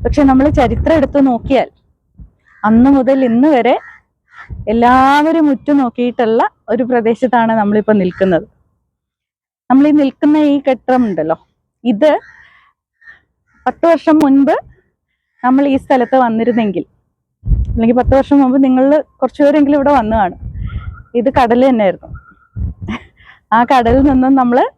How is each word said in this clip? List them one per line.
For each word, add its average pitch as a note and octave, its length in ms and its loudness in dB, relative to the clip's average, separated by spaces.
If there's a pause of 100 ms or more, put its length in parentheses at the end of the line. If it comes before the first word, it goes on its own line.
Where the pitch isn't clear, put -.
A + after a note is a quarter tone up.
പക്ഷെ D4 180 0
നമ്മൾ C4+ 260 2
ചരിത്രം C#4 480 0
എടുത്തു C#4+ 240 0
നോക്കിയാൽ B3+ 480 0 (960)
അന്ന് A3+ 260 4
മുതൽ C4+ 340 0
ഇന്ന് A#3+ 240 0
വരെ C4 300 2 (920)
എല്ലാവരും C#4 840 2
ഉറ്റുനോക്കിയിട്ടുള്ള B3 960 -2 (200)
ഒരു A#3 140 -2
പ്രദേശത്താണ് A#3 720 -2
നമ്മളിപ്പോ G#3+ 400 0
നിൽക്കുന്നത്. F#3 540 -2 (1200)
നമ്മൾ C#4 180 4
ഈ - 20 2
നിൽക്കുന്ന D4 480 0
ഈ D4 200 0
കെട്ടിടം B3+ 480 -2
ഉണ്ടല്ലോ, D#3+ 300 -4 (480)
ഇത് A#3+ 260 0 (1600)
പത്ത് B3+ 200 -4
വർഷം E4 360 2
മുൻപ് C#4 300 2 (920)
നമ്മൾ C4 220 2
ഈ C4+ 100 0
സ്ഥലത്ത് C4 400 -2
വന്നിരുന്നെങ്കിൽ, A3+ 680 -2 (880)
അല്ലെങ്കിൽ A#3 220 0
പത്ത് B3 220 0
വർഷം C#4 240 2
മുമ്പ് C4+ 240 2
നിങ്ങൾ C4+ 400 0 (180)
കുറച്ചുപേരെങ്കിലും D4 540 0
ഇവിടെ C#4+ 160 0
വന്നു A3 240 0
കാണും. F#3+ 240 -4 (760)
ഇത് A#3+ 160 -2
കടൽ B3 380 2
തന്നെയായിരുന്നു. G#3 420 -2 (1400)
ആ A#3 120 2
കടലിൽ B3 380 2
നിന്നും C4+ 320 2
നമ്മൾ B3+ 240 2 (200)